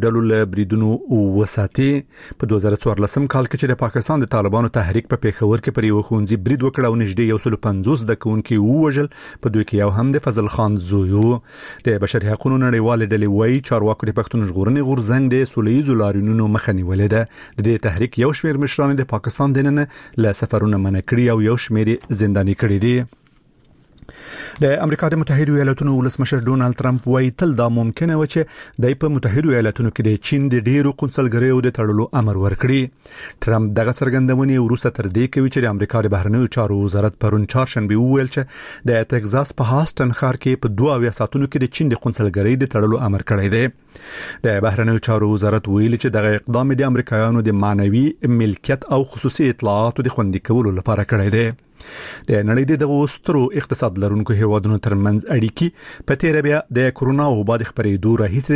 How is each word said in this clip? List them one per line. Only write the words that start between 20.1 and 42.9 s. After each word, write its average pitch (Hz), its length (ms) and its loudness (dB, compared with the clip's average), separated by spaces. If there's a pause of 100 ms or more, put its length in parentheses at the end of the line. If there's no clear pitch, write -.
له 107 260 2
سفرونه 104 420 0
منع 95 240 -2
کړي 120 240 2
او 110 160 2
یو 120 160 0
شمېر 107 220 0
یې 113 100 0 (260)
زنداني 98 380 2
کړي 101 260 2
دي. 123 100 2 (1600)
د 147 40 2 (200)
امریکا 151 260 0
د 160 80 -2
متحدو 147 380 2
ایالاتونو 139 400 0
ولسمشر 127 480 -2
ډونالډ 123 340 2
ټرمپ 127 320 -2
وایي، 127 180 2 (120)
تل 175 180 2
دا 120 160 2
ممکنه 117 420 0
وه 156 160 0
چې 165 80 2 (440)
دی 127 60 4 (120)
په 151 100 0
متحدو 139 400 2
ایالاتونو 113 380 0
کې - 160 -4
د - 20 4 (180)
چین 143 140 0 (120)
د - 20 4 (120)
ډېرو 139 240 2 (100)
قونسلګریو 127 640 0
د 123 120 0
تړلو 107 280 0 (160)
امر 104 200 0
ورکړي. 127 400 0 (640)
ټرمپ 110 340 2
دغه 113 200 0
څرګندونې 131 680 2
وروسته 120 320 0
تر 101 180 -2
دې 117 100 2 (120)
کوي 135 160 2
چې 139 120 0
د 113 100 0
امریکا 104 320 0
د 101 80 0
بهرنیو 107 420 0
چارو 101 240 0
وزارت 101 440 0
پرون 104 280 2
چهارشنبه 110 480 0
وویل 131 340 2
چې 143 60 -2 (500)
د 113 240 0
تگزاس 117 460 -2
په 113 100 0
هاستن 135 480 0
ښار 127 240 -2
کې 131 240 0
په 104 140 -4
دوه 135 180 2
اویا 120 220 0
ساعتونو 139 300 -2
کې - 140 -2
د 120 140 -4
چین 143 160 0
د - 80 -8
قونسلګرۍ 104 580 0
د 131 140 -2
تړلو 110 340 2